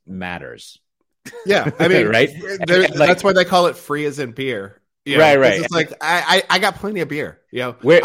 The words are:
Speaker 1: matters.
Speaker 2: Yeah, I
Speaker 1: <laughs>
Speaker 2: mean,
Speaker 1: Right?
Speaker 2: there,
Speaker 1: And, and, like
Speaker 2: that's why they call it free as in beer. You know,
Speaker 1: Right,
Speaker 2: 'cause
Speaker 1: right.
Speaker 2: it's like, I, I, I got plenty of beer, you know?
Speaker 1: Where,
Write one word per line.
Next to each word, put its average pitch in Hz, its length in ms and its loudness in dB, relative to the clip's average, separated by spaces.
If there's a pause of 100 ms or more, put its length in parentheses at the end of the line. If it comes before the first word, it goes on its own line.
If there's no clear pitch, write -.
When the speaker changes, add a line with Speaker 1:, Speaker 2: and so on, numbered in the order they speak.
Speaker 1:
matters. 87 720 -14 (680)
Speaker 2:
Yeah, 185 240 0 (100)
I 170 80 2
Speaker 1:
<laughs> - 20 2
Speaker 2:
mean, 143 180 2
Speaker 1:
Right? 117 220 2 (120)
Speaker 2:
there, 196 180 -10
Speaker 1:
And, 175 100 -6
and, 185 260 2
like 147 140 2
Speaker 2:
that's 180 140 0
why 196 100 2
they 180 120 2
call 180 220 2
it 139 100 -4
free 147 280 -6
as 143 140 -8
in 127 120 -8
beer. 113 500 -8 (240)
You 143 120 -2
know, 156 60 8
Speaker 1:
Right, 151 120 6
Speaker 2:
'cause 135 60 4
Speaker 1:
right. 107 180 4
Speaker 2:
it's 95 120 -4
like, 160 280 -2
I, 170 500 0
I, 175 60 0
I 185 40 0
got 196 160 -2
plenty 196 260 -8
of 156 80 -6
beer, 135 320 -10 (100)
you 120 80 -8
know? 123 220 -6
Speaker 1:
Where, 156 240 6